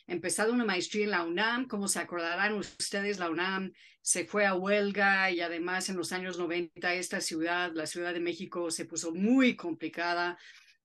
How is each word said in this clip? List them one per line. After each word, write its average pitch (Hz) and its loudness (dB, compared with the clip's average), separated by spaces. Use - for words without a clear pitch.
empezado 185 0
una 247 4
maestría 202 0
en 208 0
la 175 2
unam. 220 0
Como 202 -2
se 190 0
acordarán 175 0
ustedes, 202 -2
la 175 0
unam 185 -2
se 170 0
fue 208 2
a 196 4
huelga 196 4
y 175 -2
además 175 -2
en 190 -4
los 170 -4
años 180 -4
noventa 175 -2
esta 180 -4
ciudad, 175 0
la 156 -4
Ciudad 175 -4
de 170 -4
México, 170 -4
se 160 -4
puso 165 -6
muy 226 4
complicada. 175 -2